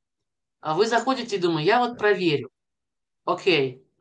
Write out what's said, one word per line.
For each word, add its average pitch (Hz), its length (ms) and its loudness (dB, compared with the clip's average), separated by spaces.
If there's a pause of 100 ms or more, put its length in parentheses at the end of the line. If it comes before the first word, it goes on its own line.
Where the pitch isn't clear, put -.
(600)
а 156 120 -4
вы 196 140 2
заходите 233 480 -2
и 185 40 -2
думаете: 165 300 0
«Я 240 100 4
вот 240 180 -2
проверю». 180 520 0 (760)
Окей, 147 580 0 (180)